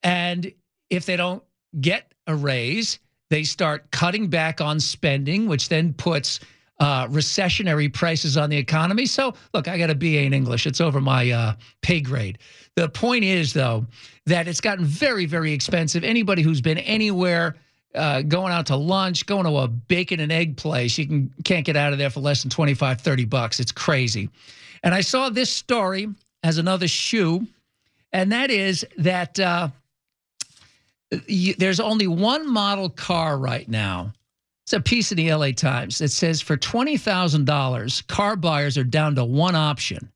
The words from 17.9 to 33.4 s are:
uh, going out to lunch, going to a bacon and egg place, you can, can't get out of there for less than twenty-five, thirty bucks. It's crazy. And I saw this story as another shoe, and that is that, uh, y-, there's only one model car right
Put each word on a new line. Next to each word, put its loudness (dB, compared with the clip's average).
uh, 0
going 0
out 0
to 0
lunch, 0
going 0
to 2
a 0
bacon -2
and -2
egg 0
place, -2
you -2
can, 0
can't 0
get 0
out 2
of -2
there 0
for -8
less 0
than -4
twenty-five, 0
thirty 0
bucks. -2
It's -2
crazy. 0
And 4
I 2
saw 0
this 0
story -2
as 2
another 0
shoe, 0
and 2
that 0
is 0
that, 0
uh, 0
y-, 2
there's 2
only 0
one 0
model 0
car -2
right -4